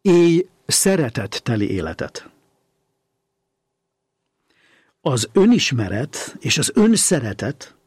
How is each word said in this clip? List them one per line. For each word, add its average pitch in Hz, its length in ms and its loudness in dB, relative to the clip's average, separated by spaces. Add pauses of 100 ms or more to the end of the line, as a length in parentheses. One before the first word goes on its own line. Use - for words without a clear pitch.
Élj 175 480 4 (180)
szeretetteli 117 1040 -2
életet. 82 600 -8 (2750)
Az 123 320 -2
önismeret 135 1040 0
és - 200 -4
az - 160 -2
önszeretet 147 1000 0 (120)